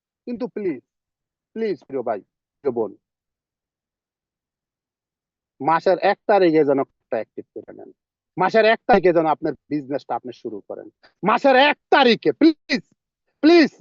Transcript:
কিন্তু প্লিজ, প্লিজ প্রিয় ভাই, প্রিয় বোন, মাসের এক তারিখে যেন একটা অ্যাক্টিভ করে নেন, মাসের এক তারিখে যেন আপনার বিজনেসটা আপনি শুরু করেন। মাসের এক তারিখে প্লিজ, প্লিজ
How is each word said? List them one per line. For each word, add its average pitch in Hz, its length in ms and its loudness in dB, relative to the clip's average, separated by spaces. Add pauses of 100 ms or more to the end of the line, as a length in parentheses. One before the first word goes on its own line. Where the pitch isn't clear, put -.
(280)
কিন্তু 240 200 -10
প্লিজ, 170 340 -8 (720)
প্লিজ 220 220 -6 (100)
প্রিয় 135 160 -8
ভাই, 110 160 -6 (420)
প্রিয় 135 120 -4
বোন, 110 180 -4 (2750)
মাসের 165 400 0
এক 196 240 0
তারিখে 170 400 4
যেন 139 140 0
একটা - 360 -8
অ্যাক্টিভ - 380 -10
করে - 200 -18
নেন, 104 180 -20 (460)
মাসের 185 280 2
এক 220 220 2
তারিখে 180 260 4
যেন 160 120 0
আপনার 151 280 -4 (160)
বিজনেসটা 135 460 -8
আপনি 120 180 -12
শুরু 107 340 -14
করেন। 101 200 -16 (360)
মাসের 240 320 2
এক 285 220 2 (120)
তারিখে 240 420 2
প্লিজ, - 520 0 (600)
প্লিজ 320 260 4 (120)